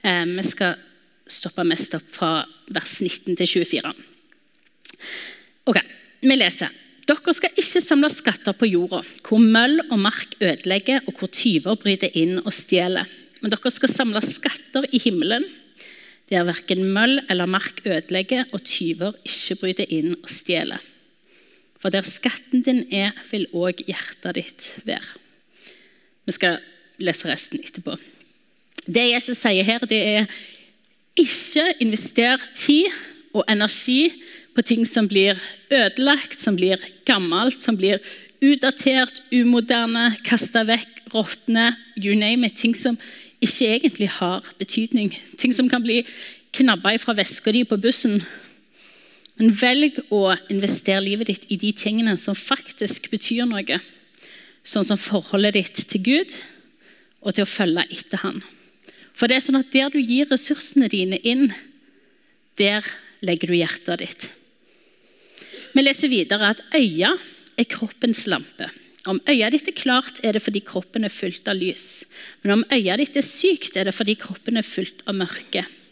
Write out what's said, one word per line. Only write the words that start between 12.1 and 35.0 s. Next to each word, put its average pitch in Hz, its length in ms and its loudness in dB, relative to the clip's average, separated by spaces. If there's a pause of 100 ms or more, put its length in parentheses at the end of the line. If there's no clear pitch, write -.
inn 175 300 0
og 208 100 -4
stjeler. 180 560 0 (320)
Men 214 80 -4
dere 247 240 -2
skal 262 160 2
samle 220 320 0
skatter - 720 -4
i 247 80 2
himmelen, 214 460 0 (840)
der 175 160 2
hverken 185 380 -2 (100)
møll 240 320 4
eller 180 240 -2
mark - 320 -4
ødelegger, 196 720 -2
og 190 80 -8
tyver 165 640 -4
ikke - 380 -6
bryter 185 260 -4
inn 160 300 -2
og - 100 -16
stjeler. - 540 -4 (1000)
For 190 80 -4
der 196 160 -2
skatten - 560 -2
din 254 220 0 (100)
er, 202 240 -2 (140)
vil 208 200 -4
også 180 380 -4
hjertet - 480 -8
ditt - 340 -12 (140)
være.» - 320 -8 (1120)
Vi 175 60 -4
skal 170 240 0 (420)
lese 175 240 -2
resten - 380 -6
etterpå. - 320 -10 (880)
Det 233 240 2
Jesus 247 320 -2
sier 196 240 2
her, 233 240 0
det 220 80 2
er: 208 300 2 (880)
«Ikke 330 540 2 (100)
invester 233 560 2 (160)
tid 330 380 4 (420)
og - 160 0
energi 247 600 2 (420)
på 233 120 2
ting 233 220 2
som 220 200 2